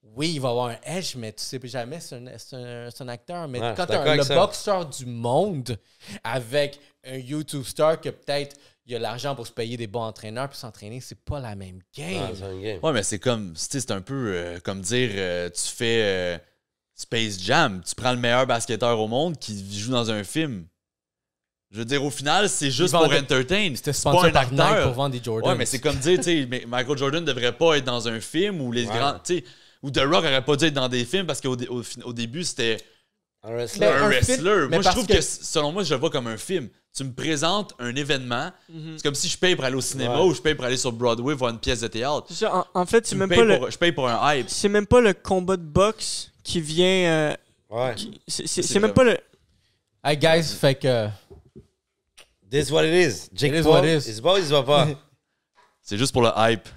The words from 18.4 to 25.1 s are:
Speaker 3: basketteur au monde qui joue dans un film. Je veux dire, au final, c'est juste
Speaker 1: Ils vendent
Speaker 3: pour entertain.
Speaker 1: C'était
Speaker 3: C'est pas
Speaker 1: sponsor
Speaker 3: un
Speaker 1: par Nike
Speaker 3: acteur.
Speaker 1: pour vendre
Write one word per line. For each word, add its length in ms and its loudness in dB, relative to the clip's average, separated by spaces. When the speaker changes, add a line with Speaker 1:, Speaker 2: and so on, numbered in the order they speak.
Speaker 3:
basketteur 520 0
au 80 -2
monde 300 -2
qui 400 -10
joue 140 -6
dans 180 0
un 140 -4
film. 420 -6
Je 100 -12
veux 60 -4
dire, 180 -2
au 60 0
final, 400 0
c'est 220 0
juste 220 2
Speaker 1:
Ils 40 4
vendent 140 6
Speaker 3:
pour 80 4
entertain. 560 0
Speaker 1:
C'était 160 -4
Speaker 3:
C'est 140 -4
pas 60 4
Speaker 1:
sponsor 140 6
Speaker 3:
un 60 6
Speaker 1:
par 200 4
Nike 100 0
Speaker 3:
acteur. 240 6
Speaker 1:
pour 80 2
vendre 180 0